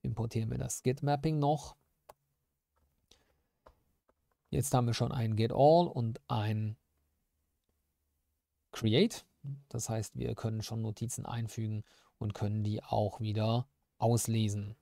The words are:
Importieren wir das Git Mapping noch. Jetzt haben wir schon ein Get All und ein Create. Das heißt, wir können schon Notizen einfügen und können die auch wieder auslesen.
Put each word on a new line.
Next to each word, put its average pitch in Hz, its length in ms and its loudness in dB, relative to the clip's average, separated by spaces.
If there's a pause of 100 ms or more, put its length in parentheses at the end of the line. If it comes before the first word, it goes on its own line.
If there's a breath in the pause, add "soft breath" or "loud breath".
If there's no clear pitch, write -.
Importieren 117 480 -2
wir 123 80 -2
das - 240 -6
Git 123 180 0
Mapping 143 380 0
noch. 147 360 0 (2750 soft breath)
Jetzt 143 240 0
haben 123 120 4
wir 117 80 2
schon 120 180 0
ein 113 240 0
Get 110 160 2
All 165 360 6
und 117 400 -4
ein 110 500 -2 (1900)
Create. 120 540 2 (440)
Das 117 200 -6
heißt, 113 280 -4
wir 120 180 -2
können 110 260 -4
schon 113 200 -6
Notizen 110 440 -6
einfügen 110 580 -4 (360 soft breath)
und 104 140 -4
können 107 300 -2
die 107 200 -2
auch 107 360 -2
wieder 110 480 0 (300)
auslesen. 110 840 2